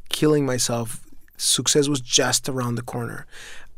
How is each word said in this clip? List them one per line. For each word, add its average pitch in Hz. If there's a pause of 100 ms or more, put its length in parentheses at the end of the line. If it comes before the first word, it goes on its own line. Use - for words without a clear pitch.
killing 151
myself, 120 (360)
success 139
was 143
just -
around 123
the 117
corner. 117 (500)